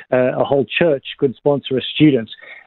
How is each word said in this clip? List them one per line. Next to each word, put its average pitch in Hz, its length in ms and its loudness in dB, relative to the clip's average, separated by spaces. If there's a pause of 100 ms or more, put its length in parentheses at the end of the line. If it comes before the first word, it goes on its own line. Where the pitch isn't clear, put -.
(120)
uh, 127 260 0
a 127 60 0
whole 135 220 0
church 156 380 -2 (140)
could 139 160 0
sponsor 139 420 -2
a 120 60 -2
student. 135 480 2 (360)